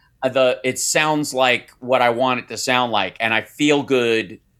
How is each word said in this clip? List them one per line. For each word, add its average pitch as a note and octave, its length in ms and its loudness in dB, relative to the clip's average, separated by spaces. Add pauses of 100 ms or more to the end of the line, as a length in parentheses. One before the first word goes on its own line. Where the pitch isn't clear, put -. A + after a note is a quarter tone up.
(220)
Uh, C3 80 0
the, B2+ 340 2
it B2+ 140 -2
sounds D#3 560 -2
like B2+ 460 0
what B2 240 0
I A#2+ 80 4
want B2 300 0
it - 80 -16
to A2+ 80 -10
sound B2 340 0
like, G2 280 -2
and A2+ 140 0
I A2 80 0
feel D3 400 0
good A#2 580 0 (200)